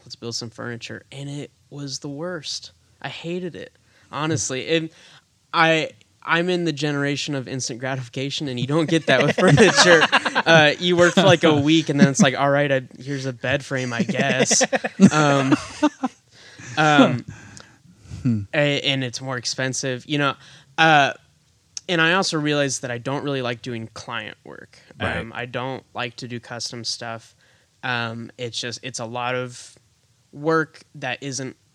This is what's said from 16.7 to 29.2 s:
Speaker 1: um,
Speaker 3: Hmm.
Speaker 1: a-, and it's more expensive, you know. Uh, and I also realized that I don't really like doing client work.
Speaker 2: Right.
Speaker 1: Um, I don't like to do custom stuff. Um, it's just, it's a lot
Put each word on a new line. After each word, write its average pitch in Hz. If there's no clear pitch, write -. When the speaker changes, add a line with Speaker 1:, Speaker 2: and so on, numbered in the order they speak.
Speaker 1:
um, 147
Speaker 3:
Hmm. 113
Speaker 1:
a-, 147
and 135
it's 120
more 135
expensive, 127
you 147
know. 143
Uh, 151
and 175
I 160
also 185
realized 147
that 127
I 120
don't 127
really 139
like 120
doing 113
client 113
work. -
Speaker 2:
Right. 120
Speaker 1:
Um, 113
I 123
don't 127
like 120
to 127
do 120
custom 120
stuff. 113
Um, 117
it's 120
just, 120
it's 123
a 123
lot 120